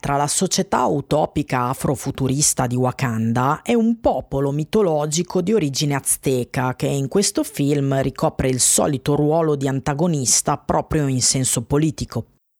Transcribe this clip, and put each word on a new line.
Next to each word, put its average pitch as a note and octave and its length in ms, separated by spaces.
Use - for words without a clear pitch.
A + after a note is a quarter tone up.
tra C#3+ 160
la C#3+ 100
società - 560
utopica C#3+ 840
afrofuturista C3+ 1000
di A#2+ 80
Wakanda B2 840
e A#3 120
un A3+ 280
popolo C#3 500
mitologico D#3 880
di F3+ 140
origine D3 420
azteca B2+ 800
che - 120
in C#3 200
questo G#3 380
film C#3 560
ricopre C3+ 480
il C3 100
solito D3 560
ruolo D3+ 400
di C#3 100
antagonista C#3 920
proprio D3+ 500
in C3 140
senso B2+ 400
politico. C#3+ 640